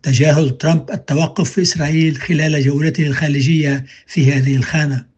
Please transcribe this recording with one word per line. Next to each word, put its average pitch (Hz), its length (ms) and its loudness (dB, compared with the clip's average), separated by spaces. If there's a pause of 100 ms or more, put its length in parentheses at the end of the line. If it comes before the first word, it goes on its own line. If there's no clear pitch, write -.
تجاهل 143 540 2
ترامب 160 340 0
التوقف 160 600 -2
في 190 100 -2
إسرائيل 160 560 0
خلال 156 460 0
جولته 151 440 0
الخارجية 139 800 0 (220)
في 135 260 2
هذه 135 220 0
الخانة. 139 500 -2 (120)